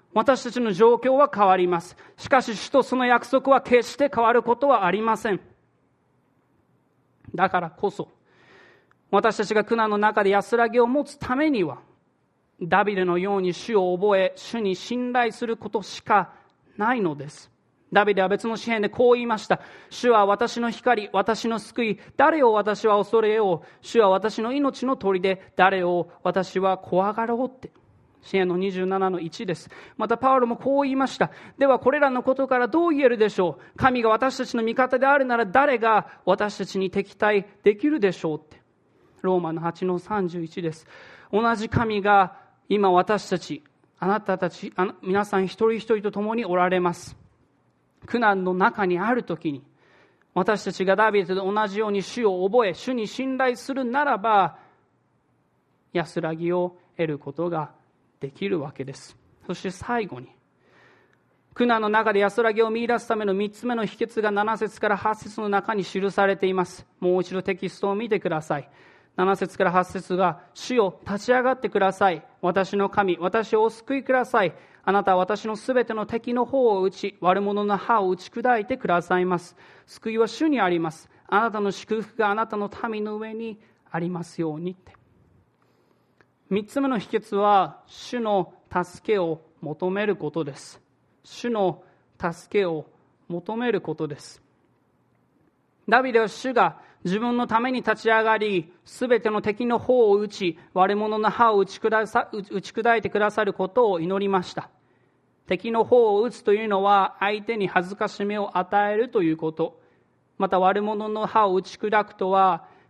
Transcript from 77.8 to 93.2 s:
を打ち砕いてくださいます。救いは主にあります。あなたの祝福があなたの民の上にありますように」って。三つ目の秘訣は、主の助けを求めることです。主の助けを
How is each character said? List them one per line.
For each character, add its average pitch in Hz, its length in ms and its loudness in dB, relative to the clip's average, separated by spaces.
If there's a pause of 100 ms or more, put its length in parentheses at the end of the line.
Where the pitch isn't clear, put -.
を 185 100 0
打 185 60 -2
ち - 140 -18
砕 240 300 0
い 208 40 -6
て 254 120 -6
く 185 120 -8
だ 175 140 2
さ 180 180 0
い 180 40 2
ま 180 140 0
す。 - 160 -14 (320)
救 - 260 -10
い 220 60 -4
は 226 100 4
主 302 200 -2
に 262 120 2
あ 185 80 2
り 175 100 0
ま 160 120 -4
す。 - 200 -20 (180)
あ 196 120 2
な 226 120 0
た 214 80 -4
の 202 100 0
祝 220 320 -6
福 - 160 -16
が 208 120 2
あ 202 40 0
な 220 120 -2
た 220 100 -8
の 202 140 -6 (180)
民 214 160 -6
の 214 120 -8
上 220 180 -12
に 220 260 -10 (300)
あ 165 80 -6
り 170 100 -4
ま 170 160 -8
す - 160 -14
よ 160 140 -4
う 156 60 -12
に」 180 120 -8
っ - 20 -12
て。 - 220 -20 (1500)
三 208 180 -2
つ 285 140 -6
目 277 80 0
の 247 100 -2
秘 - 180 -6
訣 208 200 -6
は、 196 500 2
主 - 320 -10
の 208 360 -2 (160)
助 180 420 -4
け 202 60 2
を 165 240 -4 (180)
求 165 300 -6
め 208 160 -2
る 190 100 -2
こ 151 140 -8
と 165 120 -6
で 143 140 -8
す。 - 240 -20 (420)
主 - 280 -8
の 196 320 0 (360)
助 175 420 -4
け 196 40 2
を 160 220 -6 (420)